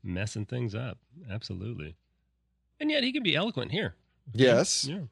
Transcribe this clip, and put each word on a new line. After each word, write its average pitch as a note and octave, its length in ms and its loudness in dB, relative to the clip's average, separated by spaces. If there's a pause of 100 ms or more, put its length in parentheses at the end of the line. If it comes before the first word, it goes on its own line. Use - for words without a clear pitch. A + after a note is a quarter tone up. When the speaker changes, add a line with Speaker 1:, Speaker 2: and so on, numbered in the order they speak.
Speaker 1:
messing G2+ 420 -4
things A#2+ 300 -4
up. A#2 220 -6 (340)
Absolutely. F#2+ 640 -8 (840)
And D4+ 120 0
yet D4 120 2
he B3+ 100 0
can C#4 100 -2
be D#3+ 120 4
eloquent E3+ 360 0
here. G3 240 -2 (380)
Speaker 2:
Yes. B2 520 6
Speaker 1:
Yeah. D#3 140 -6 (120)